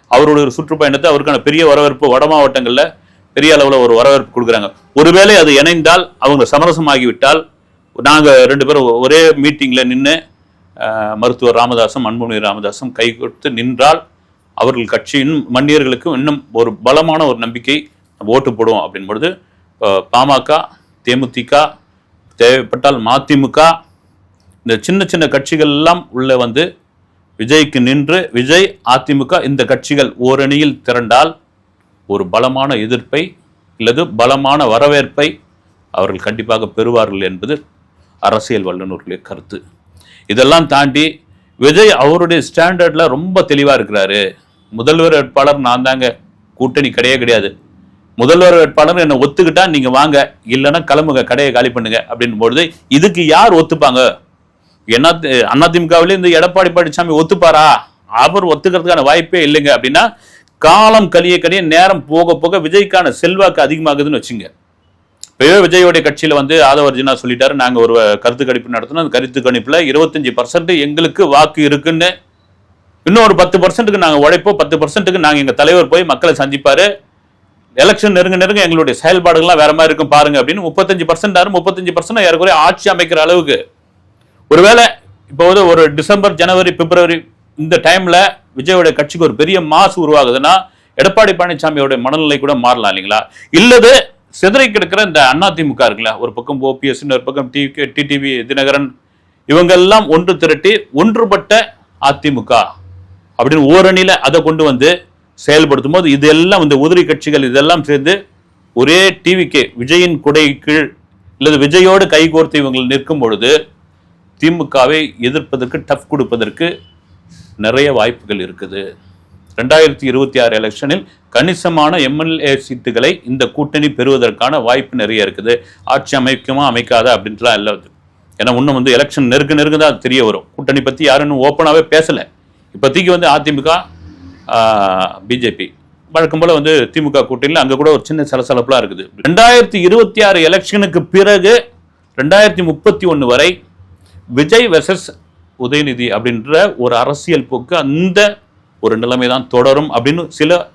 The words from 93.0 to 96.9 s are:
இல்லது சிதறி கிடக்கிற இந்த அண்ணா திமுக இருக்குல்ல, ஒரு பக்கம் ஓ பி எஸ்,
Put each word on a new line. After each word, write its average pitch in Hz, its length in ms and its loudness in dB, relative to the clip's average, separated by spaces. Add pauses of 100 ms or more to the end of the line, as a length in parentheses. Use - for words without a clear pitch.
இல்லது 233 600 4 (200)
சிதறி 220 420 0
கிடக்கிற 196 300 -2
இந்த 151 280 2
அண்ணா 170 240 0
திமுக 147 240 -6
இருக்குல்ல, 110 420 -2
ஒரு 117 140 -8
பக்கம் 127 280 -10
ஓ 131 160 -4
பி 139 100 -6
எஸ், 127 140 -6